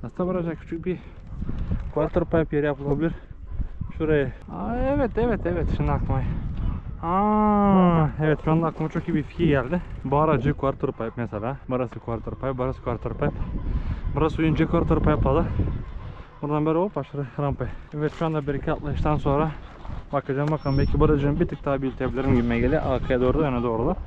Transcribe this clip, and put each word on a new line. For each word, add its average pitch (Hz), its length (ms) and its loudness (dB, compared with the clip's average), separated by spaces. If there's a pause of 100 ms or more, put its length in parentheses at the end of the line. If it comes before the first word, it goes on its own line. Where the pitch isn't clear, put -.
Aslında 180 220 -4
burada 170 260 -2
küçük 165 320 -8
bir 175 120 -2 (960)
quarter 160 300 0
pipe 156 320 0
yeri 147 100 2
yapılabilir. 143 460 0 (840)
Şuraya. 151 280 4
Aa, 214 500 -6
evet, 262 400 2
evet, 226 300 2
evet. 170 200 0 (100)
Şimdi 147 160 2
aklıma. - 280 0 (840)
Aa, 196 1040 6 (140)
evet, 151 220 4
şu 156 80 4
anda 165 140 4
aklıma 156 240 -2
çok - 180 -4
iyi 165 60 0
bir 151 80 2
fikir 165 240 -2
geldi. 143 340 2 (240)
Bu 139 140 2
aracı 147 360 4
quarter 135 360 -2
pipe 113 260 -6
mesela. 117 400 -4 (120)
Burası 127 300 -2
quarter 113 360 -6
pipe, 131 240 -4
burası 127 240 -4
quarter 120 300 -4
pipe. - 180 0 (840)
Burası 156 280 0
oyuncu 156 280 2
quarter 165 280 2
pipe 151 300 2
adı. 151 160 4 (1000)
Buradan 147 240 0
böyle 160 120 2
hop 190 200 0
aşağı 143 280 -6 (120)
rampa. 139 260 0 (300)
Evet, 151 240 -2
şu 165 80 0
anda 156 200 -2
bir 143 80 -2
iki 139 180 -2
atlayıştan 147 440 0
sonra 147 340 2 (640)
bakacağım 143 380 0
bakalım, 143 280 0
belki 143 220 4
bu 156 40 8
aracını 147 360 4
bir 170 80 2
tık - 160 -8
daha 139 180 0
büyütebilirim 131 540 0
gibime 117 220 2
geliyor. 131 280 2
Arkaya 139 340 0
doğru 127 180 4
da 160 40 2
öne 127 200 0
doğru 117 240 0
da. 180 100 0 (100)